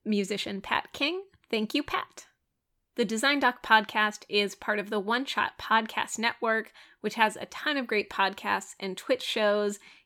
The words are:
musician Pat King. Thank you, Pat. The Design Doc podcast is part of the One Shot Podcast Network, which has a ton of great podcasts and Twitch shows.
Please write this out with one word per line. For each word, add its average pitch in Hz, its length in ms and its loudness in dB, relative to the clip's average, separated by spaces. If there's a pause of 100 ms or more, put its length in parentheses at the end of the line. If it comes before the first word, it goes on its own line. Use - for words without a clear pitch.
musician 202 560 0
Pat - 320 -2
King. 339 300 -2 (300)
Thank 220 240 0
you, 294 80 0
Pat. - 420 -6 (680)
The 240 100 0
Design 269 340 0
Doc 247 240 2
podcast 214 640 2
is 202 280 0
part 208 240 -2
of 208 100 -6
the 214 100 -2
One 233 260 0
Shot - 340 0
Podcast - 580 0
Network, 220 540 0 (300)
which 214 140 -4
has 214 200 4
a - 100 -10
ton - 320 -4
of 262 80 -2
great 208 240 0
podcasts 196 720 -2
and 190 180 -6
Twitch - 240 0
shows. 208 560 2 (280)